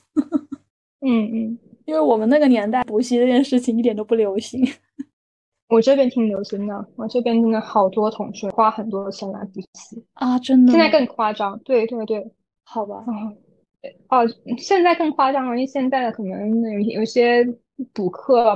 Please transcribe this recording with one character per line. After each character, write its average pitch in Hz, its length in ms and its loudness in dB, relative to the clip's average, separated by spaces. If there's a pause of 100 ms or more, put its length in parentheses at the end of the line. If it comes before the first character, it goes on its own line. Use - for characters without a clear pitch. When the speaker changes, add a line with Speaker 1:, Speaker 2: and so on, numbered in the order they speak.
(140)
Speaker 1:
<laughs> - 880 -6
Speaker 2:
嗯， 226 320 0
嗯。 226 260 -6 (260)
Speaker 1:
因 311 80 -8
为 311 80 0
我 269 160 2
们 220 120 0
那 285 100 4
个 302 80 4
年 220 240 2
代 247 140 0
补 214 160 -2
习 247 160 -2
这 240 100 4
件 254 160 4
事 269 160 0
情 240 180 -2
一 233 60 0
点 226 120 0
都 214 100 -6
不 233 100 -2
流 208 240 0
行。 254 260 -2
<laughs> - 1040 -12
Speaker 2:
我 226 140 4
这 269 140 4
边 262 120 2
挺 226 200 0
流 202 160 -4
行 202 220 -8
的， 202 200 -10 (100)
我 226 120 -10
这 247 120 -4
边 233 220 0
真 226 80 2
的 214 100 0
好 202 280 0
多 214 220 0
同 208 220 -10
学 202 180 -10
花 220 200 2
很 220 180 -8
多 196 220 -6
钱 196 220 -10
来 196 140 -12
补 190 140 -16 (140)
习。 - 280 -20 (120)
Speaker 1:
啊， 254 240 -2
真 254 260 6
的 247 80 8
吗？ 330 60 8
Speaker 2:
现 - 0 -
在 320 120 6
更 302 160 4
夸 214 260 -2
张， 202 320 -6
对， 240 240 2
对， 226 180 -8
对。 214 240 -8 (320)
Speaker 1:
好 214 240 -8
吧。 202 200 -14
Speaker 2:
哦， 214 300 -8 (720)
哦， 240 200 2 (300)
现 370 260 0
在 339 100 4
更 330 160 0
夸 269 220 0
张 262 140 -2
了， 240 100 -4
因 247 40 -2
为 269 60 -2
现 262 240 -2
在 254 140 0
的 226 80 -4
可 226 100 -12
能 208 400 -2 (100)
有， 208 280 -4
有 220 40 0
些 240 400 2 (480)
补 190 160 -4
课 233 480 2